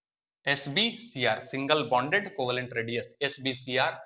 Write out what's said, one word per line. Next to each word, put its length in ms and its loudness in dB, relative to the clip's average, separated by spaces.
एसबीसीआर, 1000 2
सिंगल 440 2
बॉन्डेड 460 0
कोवेलेंट 380 -2
रेडियस, 480 -4
एसबीसीआर 680 0